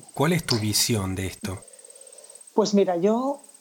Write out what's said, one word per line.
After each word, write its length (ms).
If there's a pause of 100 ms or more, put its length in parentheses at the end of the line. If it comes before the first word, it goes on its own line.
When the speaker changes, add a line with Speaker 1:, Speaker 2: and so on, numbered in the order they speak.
(140)
Speaker 1:
¿Cuál 200
es 100
tu 140
visión 560
de 120
esto? 380 (880)
Speaker 2:
Pues 200
mira, 220
yo 460 (180)